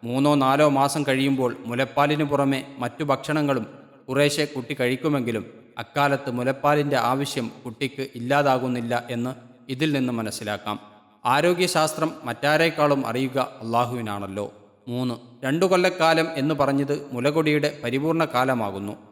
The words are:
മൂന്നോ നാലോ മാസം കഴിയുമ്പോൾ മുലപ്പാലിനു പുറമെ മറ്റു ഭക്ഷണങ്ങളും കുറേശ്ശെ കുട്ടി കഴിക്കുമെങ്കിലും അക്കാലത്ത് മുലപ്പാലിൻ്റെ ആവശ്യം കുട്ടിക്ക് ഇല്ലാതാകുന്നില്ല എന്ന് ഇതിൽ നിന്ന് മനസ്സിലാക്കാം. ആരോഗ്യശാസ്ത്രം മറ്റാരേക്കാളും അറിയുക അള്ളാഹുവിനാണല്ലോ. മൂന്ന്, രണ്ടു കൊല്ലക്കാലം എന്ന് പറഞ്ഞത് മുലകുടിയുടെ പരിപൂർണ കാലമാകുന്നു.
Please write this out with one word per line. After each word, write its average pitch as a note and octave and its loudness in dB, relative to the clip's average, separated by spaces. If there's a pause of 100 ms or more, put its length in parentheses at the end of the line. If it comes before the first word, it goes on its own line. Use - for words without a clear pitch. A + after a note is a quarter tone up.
മൂന്നോ C#3 2 (100)
നാലോ C#3+ 6 (100)
മാസം C#3 2
കഴിയുമ്പോൾ C3 2 (160)
മുലപ്പാലിനു C#3+ 0
പുറമെ C#3 2 (220)
മറ്റു B2 -6
ഭക്ഷണങ്ങളും C#3 0 (400)
കുറേശ്ശെ C#3+ 2
കുട്ടി C3 -8
കഴിക്കുമെങ്കിലും B2+ 0 (380)
അക്കാലത്ത് C#3 0
മുലപ്പാലിൻ്റെ C#3 2 (120)
ആവശ്യം C3+ -2 (180)
കുട്ടിക്ക് C3 -6 (160)
ഇല്ലാതാകുന്നില്ല B2 0 (220)
എന്ന് A#2+ -4 (420)
ഇതിൽ D3+ -2
നിന്ന് B2+ 0
മനസ്സിലാക്കാം. G#2 -6 (560)
ആരോഗ്യശാസ്ത്രം D#3+ 2 (180)
മറ്റാരേക്കാളും D3 2
അറിയുക B2+ -2 (240)
അള്ളാഹുവിനാണല്ലോ. A2 -2 (420)
മൂന്ന്, B2 -4 (300)
രണ്ടു D#3 2
കൊല്ലക്കാലം E3 4 (140)
എന്ന് D3+ 0
പറഞ്ഞത് C#3 2 (180)
മുലകുടിയുടെ D3 2 (140)
പരിപൂർണ D3+ 0
കാലമാകുന്നു. G#2+ 0 (160)